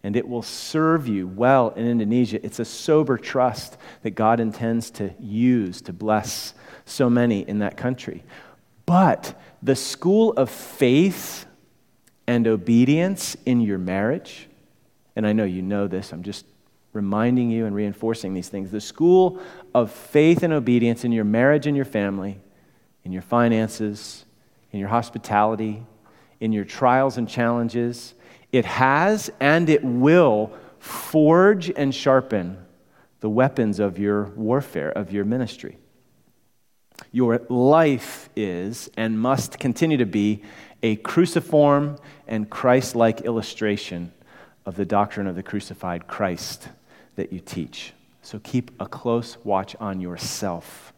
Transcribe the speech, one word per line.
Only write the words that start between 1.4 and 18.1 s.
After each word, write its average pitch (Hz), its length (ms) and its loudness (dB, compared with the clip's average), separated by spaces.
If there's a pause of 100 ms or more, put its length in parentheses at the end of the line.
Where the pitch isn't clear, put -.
in 117 160 -6
Indonesia. 113 580 0
It's - 160 -8
a 113 40 -2
sober 151 520 0
trust - 600 -2 (260)
that 110 80 -4
God 110 280 2
intends 113 540 -2
to 98 260 -8
use 113 640 0
to 95 100 -14
bless 104 640 -4 (300)
so 127 260 0
many 120 300 2
in 104 200 -4
that 101 160 -4
country. - 460 -8 (640)
But 175 480 2 (280)
the 262 120 2
school 220 600 2
of 175 160 0
faith - 960 0 (840)
and 120 180 2
obedience 123 960 2
in 123 160 2
your 101 180 0
marriage, 98 680 -4 (680)
and 107 100 0
I 107 60 2
know 110 120 2
you 92 180 -4
know 101 260 -4
this, 92 240 -8
I'm 85 100 -12
just 98 240 -12 (460)
reminding 113 580 0
you 113 160 -2
and 101 80 -4
reinforcing 104 600 -4